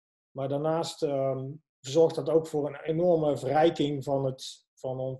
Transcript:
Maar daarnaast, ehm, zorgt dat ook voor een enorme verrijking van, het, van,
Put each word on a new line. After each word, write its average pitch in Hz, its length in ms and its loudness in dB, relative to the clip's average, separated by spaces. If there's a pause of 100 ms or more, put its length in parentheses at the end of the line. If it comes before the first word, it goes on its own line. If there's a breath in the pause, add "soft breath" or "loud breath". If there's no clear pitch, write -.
(320)
Maar 135 180 -6
daarnaast, 160 540 -2
ehm, 135 460 -2 (300)
zorgt 156 360 2
dat 147 140 -4
ook 160 180 4
voor 147 200 -2
een - 140 -10
enorme 160 560 2
verrijking 147 680 2
van, 139 220 -2
het, - 480 -8
van, 131 460 -6